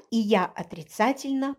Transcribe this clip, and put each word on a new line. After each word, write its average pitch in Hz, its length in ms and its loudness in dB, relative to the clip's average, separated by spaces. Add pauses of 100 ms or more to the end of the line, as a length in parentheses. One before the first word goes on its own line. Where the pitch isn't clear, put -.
и 226 80 0
я 208 280 4
отрицательно 269 1120 -2